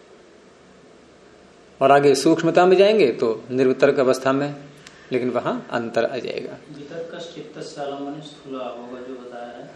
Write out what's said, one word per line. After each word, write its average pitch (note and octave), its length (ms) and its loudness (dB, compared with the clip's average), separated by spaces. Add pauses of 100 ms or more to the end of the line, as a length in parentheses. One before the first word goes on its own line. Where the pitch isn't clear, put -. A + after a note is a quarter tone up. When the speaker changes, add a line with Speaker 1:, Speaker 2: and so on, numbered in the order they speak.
(1800)
Speaker 1:
और C3+ 100 6
आगे C#3+ 240 6
सूक्ष्मता D#3+ 520 4
में F#3 100 6
जाएंगे G3 360 6
तो A#2 160 -2 (220)
निर्वितर्क C3 500 2
अवस्था C3 320 2
में, C#3+ 220 -2 (580)
लेकिन B2 180 -2
वहां B2 280 -2 (120)
अंतर A#2 340 -2
आ C3+ 120 -4
जाएगा। - 420 -8 (120)
Speaker 2:
वितर्क E3 540 -14
चित्तस्य - 580 -14
आलम्बने C#3+ 400 -8
स्थूला C3 420 -12
होगा A#2+ 360 -12
जो C3 160 -14
बताया A#2+ 320 -14
है, A#2+ 280 -16